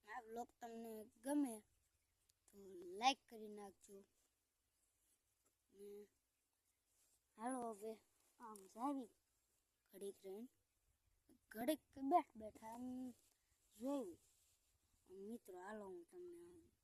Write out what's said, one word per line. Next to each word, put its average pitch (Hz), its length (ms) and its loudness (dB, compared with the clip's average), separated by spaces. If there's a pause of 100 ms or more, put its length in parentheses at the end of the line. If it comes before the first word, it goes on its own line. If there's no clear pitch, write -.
આ 233 140 -2
બ્લોક 226 280 -2 (100)
તમને 226 340 -4 (300)
ગમે 277 320 8 (840)
તો - 180 -20 (380)
લાઈક 262 280 8
કરી 214 220 -10
નાખજો. 202 520 -10 (1800)
ને 403 320 -10 (1300)
હાલો 240 360 0
હવે 208 180 -6 (480)
આમ 220 280 -12
જાવી 254 420 0 (840)
ઘડીક 196 300 -6
રહીને, 196 240 -6 (1040)
ઘડીક 247 300 4 (140)
બેઠ 277 400 6
બેઠા 220 380 -10
આમ 254 400 -4 (640)
જોયું. 233 400 2 (920)
અને 190 120 -12
મિત્રો 202 380 -6
હાલો 202 260 -6
હું 180 180 -8
તમને 349 400 -10
આમ 349 180 -16 (220)